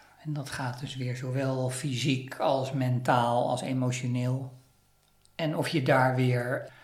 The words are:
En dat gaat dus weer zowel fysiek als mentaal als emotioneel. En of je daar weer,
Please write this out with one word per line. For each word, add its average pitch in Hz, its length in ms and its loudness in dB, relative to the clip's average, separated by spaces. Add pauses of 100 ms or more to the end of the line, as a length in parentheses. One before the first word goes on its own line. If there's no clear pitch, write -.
(240)
En 156 80 -6
dat 135 160 -6
gaat 127 300 -6
dus - 160 -10
weer 123 200 -4
zowel 131 540 -2
fysiek 127 680 -2
als 135 320 2
mentaal 123 760 2
als 123 120 0
emotioneel. 127 960 -2 (800)
En 151 220 -2
of 135 100 0
je 151 160 0
daar 131 320 6
weer, 123 560 0 (120)